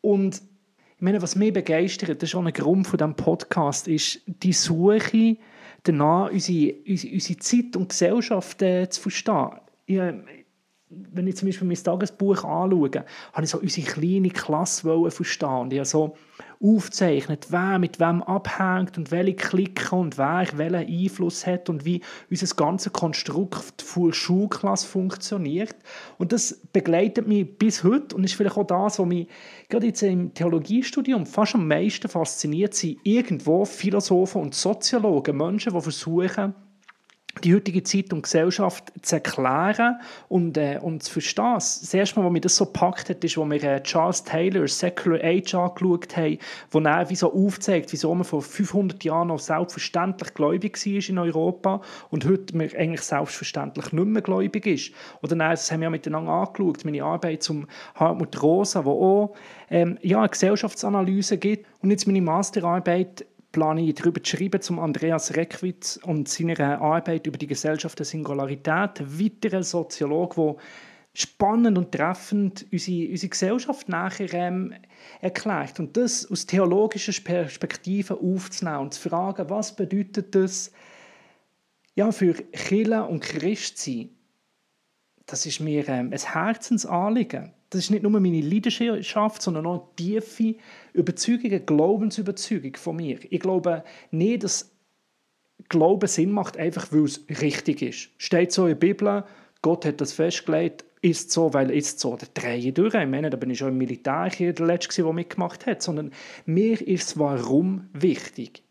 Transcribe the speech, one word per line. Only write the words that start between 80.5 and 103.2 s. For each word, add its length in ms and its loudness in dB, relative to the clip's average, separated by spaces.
ja, 160 2
für 220 2
Kirche 720 -2
und 160 -4
Christsein? 880 -6
Das 220 -8
ist 140 -6
mir, 280 -2
ähm, 220 -2
ein 80 -6
Herzensanliegen. 1300 -2
Das 120 -2
ist 100 -2
nicht 120 2
nur 140 4
meine 220 4
Leidenschaft, 1000 -2
sondern 240 -2
auch 80 -2
eine 240 -10
tiefe 580 -2
Überzeugung, 580 0
eine 80 0
Glaubensüberzeugung 1200 0
von 180 -8
mir. 240 -6
Ich 120 -2
glaube 420 0
nicht, 360 0
dass 260 -4
Glauben 400 4
Sinn 240 0
macht, 240 -4
einfach 380 -6
weil 100 6
es 220 -4
richtig 400 -2
ist. 380 -8
Steht 340 2
so 140 4
in 20 4
der 60 4
Bibel, 500 2
Gott 220 2
hat 160 -2
das 140 -4
festgelegt, 720 -2
ist 300 2
so, 220 2
weil 160 2
ist 300 -2
so. 160 -4
Da 180 -14
drehe 220 -6
ich 180 -2
durch. 200 2
Ich 120 2
meine, 240 -2